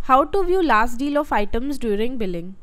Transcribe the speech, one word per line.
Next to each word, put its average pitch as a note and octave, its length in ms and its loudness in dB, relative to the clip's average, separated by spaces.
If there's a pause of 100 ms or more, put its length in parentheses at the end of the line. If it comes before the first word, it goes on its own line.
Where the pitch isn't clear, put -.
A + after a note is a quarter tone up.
how C4 200 4
to G4 200 0
view F4+ 180 2
last A#3+ 340 2
deal C#4+ 220 -2
of D4 120 -4
items A#3 460 0
during A#3 400 -2
billing. F#3 460 -6